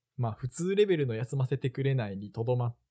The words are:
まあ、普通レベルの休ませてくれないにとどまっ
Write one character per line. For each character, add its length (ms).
ま 140
あ、 20
普 160
通 260
レ 120
ベ 120
ル 80
の 80
休 220
ま 100
せ 120
て 120
く 120
れ 120
な 160
い 60
に 140
と 140
ど 120
ま 120
っ 80